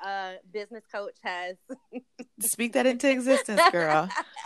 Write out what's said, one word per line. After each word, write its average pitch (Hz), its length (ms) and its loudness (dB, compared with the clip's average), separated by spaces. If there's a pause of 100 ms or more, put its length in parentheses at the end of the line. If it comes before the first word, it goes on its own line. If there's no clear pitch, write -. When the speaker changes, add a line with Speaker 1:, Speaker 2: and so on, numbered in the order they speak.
Speaker 1:
uh, 196 260 -6 (200)
business 214 320 -10 (100)
coach 202 300 -8
has 180 320 -6 (420)
<laughs> - 420 -20
Speaker 2:
Speak 226 340 -2
that 247 120 4
into 262 240 2
existence, 262 500 2 (120)
girl. 160 360 2 (380)